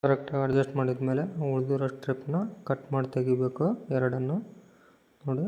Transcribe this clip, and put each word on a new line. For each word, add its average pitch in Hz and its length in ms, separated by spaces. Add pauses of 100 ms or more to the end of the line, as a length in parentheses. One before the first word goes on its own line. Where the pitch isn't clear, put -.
ಕರೆಕ್ಟಾಗಿ 139 400
ಅಡ್ಜಸ್ಟ್ 135 320
ಮಾಡಿದ್ಮೇಲೆ 131 500 (200)
ಉಳ್ದಿರೋ 135 440
ಸ್ಟ್ರಿಪ್‌ನ 131 480 (280)
ಕಟ್ - 260
ಮಾಡಿ 135 180
ತೆಗಿಬೇಕು 127 580 (240)
ಎರಡನ್ನು. 131 460 (840)
ನೋಡಿ, 139 260